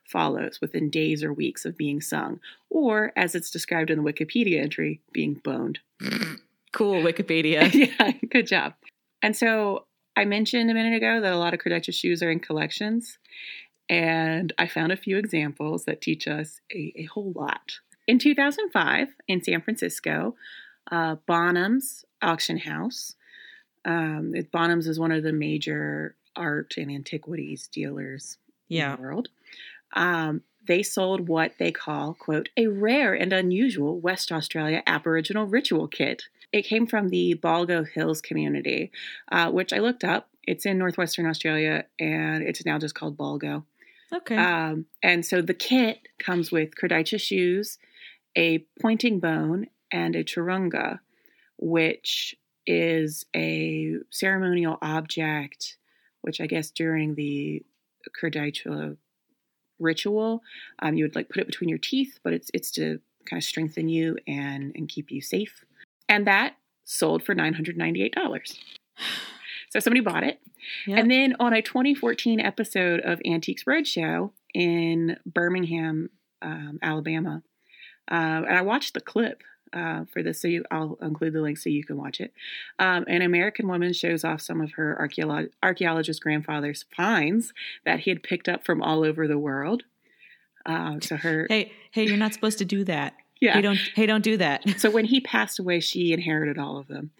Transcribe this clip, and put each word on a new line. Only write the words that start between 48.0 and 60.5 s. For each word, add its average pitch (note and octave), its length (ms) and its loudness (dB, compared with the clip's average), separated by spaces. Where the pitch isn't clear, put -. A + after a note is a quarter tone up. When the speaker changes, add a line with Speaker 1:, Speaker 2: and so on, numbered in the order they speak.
Speaker 1:
a E3 220 4
pointing A3 380 2
bone, E3 480 0
and E3+ 240 0
a D#3+ 80 -2
turunga, F3+ 760 -2
which - 800 0
is E3 580 0
a D#3+ 600 -2
ceremonial F3+ 720 0
object, D#3 960 -4
which - 200 -8
I E3 60 -4
guess D#3+ 240 -4
during D#3 440 0
the D3 480 -4
Krodaicha D3+ 800 -6
ritual, G#3+ 600 0